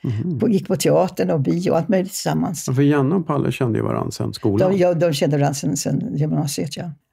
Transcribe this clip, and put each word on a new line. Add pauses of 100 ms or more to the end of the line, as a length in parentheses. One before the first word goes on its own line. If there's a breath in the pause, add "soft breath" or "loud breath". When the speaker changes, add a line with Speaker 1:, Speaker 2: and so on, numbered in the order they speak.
Speaker 1:
Mhm.
Speaker 2:
På,
gick
på
teatern
och
bio
och
allt
möjligt
tillsammans.
Speaker 1:
Ja,
för
Janne
och
Palle
kände
ju
varann
sen
skolan.
Speaker 2:
De,
ja,
de
kände
varann
sen,
sen
gymnasiet,
ja. (220)